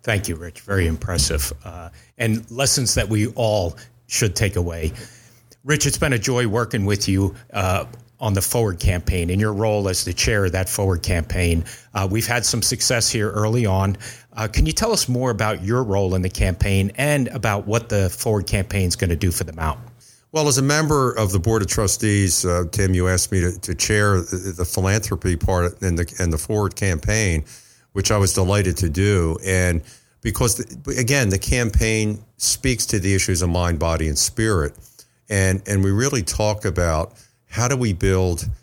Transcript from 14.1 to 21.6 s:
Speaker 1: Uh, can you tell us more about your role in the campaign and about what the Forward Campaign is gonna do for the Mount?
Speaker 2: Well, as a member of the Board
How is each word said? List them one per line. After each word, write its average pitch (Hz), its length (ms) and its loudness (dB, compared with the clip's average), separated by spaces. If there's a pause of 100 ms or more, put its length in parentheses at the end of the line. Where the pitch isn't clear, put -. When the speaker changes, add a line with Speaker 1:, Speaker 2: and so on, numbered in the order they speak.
Speaker 1:
Uh, 110 140 -6
can - 180 4
you 156 60 0
tell 226 200 0
us - 160 0
more 127 220 0
about 107 340 -2
your 120 200 0
role 95 320 2
in 92 80 0
the 92 60 0
campaign 98 680 2
and 139 320 0
about 104 400 -2
what 113 220 -2
the 95 200 2
Forward 107 380 -2
Campaign 98 400 0
is 87 80 -2
gonna 87 200 0
do 90 140 2
for 87 140 -2
the 80 100 -10
Mount? 80 260 -4 (520)
Speaker 2:
Well, 156 160 2
as 139 100 2
a 135 60 2
member 147 480 2
of 107 200 2
the 101 60 2
Board 110 240 2